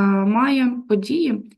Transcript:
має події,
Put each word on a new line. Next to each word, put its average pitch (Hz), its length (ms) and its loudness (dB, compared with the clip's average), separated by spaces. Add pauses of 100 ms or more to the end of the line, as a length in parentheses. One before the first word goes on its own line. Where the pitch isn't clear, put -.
(260)
має 254 480 2 (160)
події, 226 680 -2